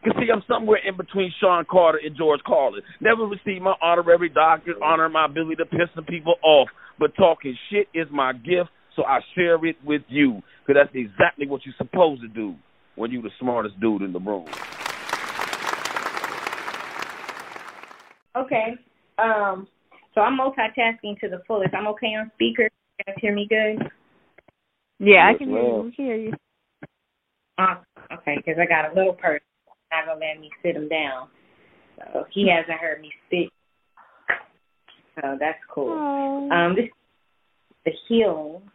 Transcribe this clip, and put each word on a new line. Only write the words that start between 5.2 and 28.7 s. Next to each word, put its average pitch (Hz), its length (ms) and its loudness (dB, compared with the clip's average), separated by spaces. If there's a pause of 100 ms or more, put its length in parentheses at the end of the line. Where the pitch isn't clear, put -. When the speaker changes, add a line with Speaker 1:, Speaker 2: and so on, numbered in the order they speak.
Speaker 1:
ability 160 320 -4
to 160 100 -2
piss 170 260 0
some 160 120 -12
people 170 360 0
off. 151 300 8 (260)
But 147 160 0
talking 139 420 2 (140)
shit 208 240 0
is 160 160 -4
my 135 240 -2
gift, 170 380 -2 (240)
so 151 100 -2
I 131 160 2 (140)
share 170 280 4
it 165 200 -2
with 147 260 -2
you. 127 320 2 (240)
'Cause 139 80 4
that's 143 220 4
exactly 131 500 0
what 139 220 -8
you're 131 80 -16
supposed 147 480 0
to 117 40 -14
do 107 280 -8 (400)
when 117 160 -6
you 123 100 -6
the 107 80 -8 (100)
smartest 110 400 -4
dude 104 220 0
in 98 100 -6
the 87 80 -6
room. 92 280 -6 (4000)
Speaker 2:
Okay. 240 380 -2 (440)
Um, 202 500 0 (480)
so 220 60 4
I'm 254 160 2
multitasking 226 840 -2
to 208 100 -6
the 180 180 -10
fullest. 196 280 -2
I'm 202 120 -4
okay 214 280 -4
on 220 200 -8
speaker. 233 280 0
You - 420 -8
guys 196 140 -10
hear 208 160 -2
me 208 120 -4
good? 214 440 -2 (1080)
Speaker 3:
Yeah, 196 280 8
I 208 40 8
Speaker 4:
Yes, - 80 2
Speaker 3:
can 277 100 -6
hear 214 120 0
you. - 20 2 (100)
Speaker 4:
ma'am. 214 120 -2
Speaker 3:
We 240 60 -10
can 277 140 -8
hear 240 100 -4
you. 220 180 -6 (1200)
Speaker 2:
Awesome. 185 280 0 (280)
Okay, 147 280 -6
'cause 160 180 -4
I 175 60 2
got 156 260 0